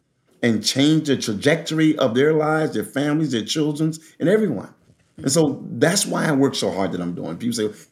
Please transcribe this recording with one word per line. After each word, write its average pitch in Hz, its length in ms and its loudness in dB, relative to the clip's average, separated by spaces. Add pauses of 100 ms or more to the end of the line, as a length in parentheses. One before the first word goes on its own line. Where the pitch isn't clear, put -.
(440)
and 110 200 2
change 151 440 2
the 135 100 2
trajectory 156 800 0
of 127 160 2
their 143 200 4
lives, 156 420 0
their 151 80 -2
families, 147 480 -2
their 113 120 0
children's, 151 560 -2 (200)
and 160 100 2
everyone. 190 420 0 (460)
And - 140 -2
so 147 400 2
that's 147 340 2
why 170 200 -2
I 160 80 0
work 135 220 2
so 101 160 -2
hard 92 200 -2
that 87 100 -6
I'm 87 140 -6
doing. 82 220 -8
People 120 180 -4
say, 107 140 -2 (220)